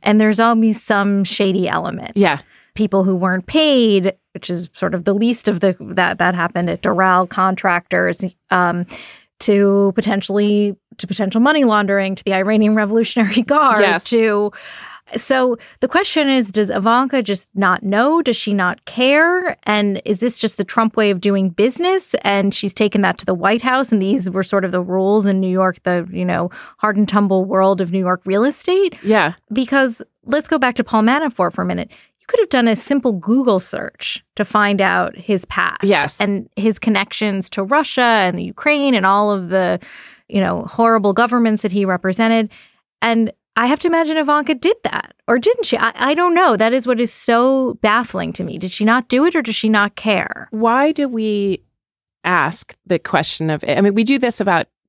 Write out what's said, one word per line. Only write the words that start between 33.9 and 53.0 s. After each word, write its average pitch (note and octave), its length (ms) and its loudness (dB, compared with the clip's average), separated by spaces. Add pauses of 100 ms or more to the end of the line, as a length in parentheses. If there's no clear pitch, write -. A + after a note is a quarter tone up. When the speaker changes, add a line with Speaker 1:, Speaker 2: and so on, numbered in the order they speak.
Speaker 1:
to G#3 80 -2
find G3+ 360 0
out F3+ 360 0
his F#3 280 -2
past - 380 -4
Speaker 2:
Yes. E3+ 380 2
Speaker 1:
and G3+ 340 -4
his G#3 240 0
connections G3+ 720 -2
to - 100 -6
Russia C4 400 -2
and G3+ 380 2
the F3 60 -6
Ukraine C#4 500 0
and F#3+ 100 0
all G3+ 260 2
of F#3+ 180 -4
the, F3+ 300 0 (500)
you G3+ 100 0
know, F3 240 -2
horrible A3+ 500 2
governments A3+ 480 0
that F#3+ 120 -4
he G3+ 120 0
represented. G#3 640 0 (520)
And A3+ 300 0 (240)
I A#3 120 0
have C#4+ 140 0
to F4 60 -2
imagine E4 300 0
Ivanka D4 380 0
did E4+ 280 0
that, - 300 -8 (140)
or A#3 100 2
didn't A4 300 0
she? - 100 0
I, A3+ 160 0
I C#4 220 0
don't F4 180 2
know. E4 240 4
That A3 160 2
is B3 140 -2
what B3 120 0
is A#3+ 140 -2
so B3+ 720 0
baffling G#3 500 -2
to F3 100 -8
me. D#3+ 140 -10
Did F3+ 140 -8
she - 120 -4
not A#3 260 2
do C4+ 160 4
it, E4+ 100 2
or D#4 80 0
does A3+ 120 -4
she - 140 -2
not G#3 260 2
care? - 540 -4
Speaker 2:
Why A#3 420 2
do D4 160 -2
we G#3 540 -2 (600)
ask E3 520 -2 (120)
the F#3 100 0
question D#3+ 540 -2